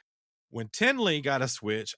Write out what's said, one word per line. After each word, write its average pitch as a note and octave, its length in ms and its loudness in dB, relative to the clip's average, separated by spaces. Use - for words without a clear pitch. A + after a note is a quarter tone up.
When A2+ 200 -8
Tinley A3 520 2
got C3+ 200 2
a C3 60 2
Switch, G#2+ 500 -4